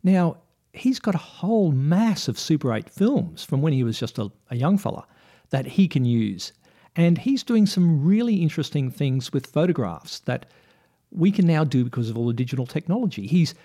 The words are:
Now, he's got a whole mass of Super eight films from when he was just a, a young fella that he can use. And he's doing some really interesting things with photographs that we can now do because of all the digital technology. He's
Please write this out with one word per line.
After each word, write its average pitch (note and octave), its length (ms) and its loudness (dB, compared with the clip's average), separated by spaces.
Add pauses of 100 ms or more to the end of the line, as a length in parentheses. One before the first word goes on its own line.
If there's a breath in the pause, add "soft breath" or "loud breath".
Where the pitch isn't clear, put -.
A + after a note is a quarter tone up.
Now, F#3 340 2 (360)
he's - 280 -2
got F#3+ 140 -2
a D#3 40 -2
whole G3 540 0
mass E3+ 560 2
of A2+ 100 -4
Super C#3 340 0
eight G#2+ 160 -4
films G3 540 -2
from C3+ 200 -2
when D#3 100 2
he C3 100 2
was A2+ 160 -2
just - 200 -8
a, G#2 120 -6 (200)
a B2 60 -6
young E3+ 220 2
fella - 280 -6 (440 soft breath)
that C3+ 160 -2
he F3+ 220 2
can C3 160 0
use. A2 480 0 (440 soft breath)
And E3+ 220 4
he's C4+ 240 -2
doing A3 240 2
some E3 380 2
really G#3+ 320 2
interesting D3 540 -2
things C3 420 -2
with C3+ 140 -4
photographs C#3+ 720 -2
that - 260 -6 (640 soft breath)
we F#3+ 200 2
can G3+ 120 2
now D#3+ 200 4
do B2+ 180 0
because A#2+ 260 -4
of A2 80 -6
all A#2+ 120 -2
the A#2 40 0
digital B2 340 -4
technology. F#3+ 600 -4
He's D#3+ 380 2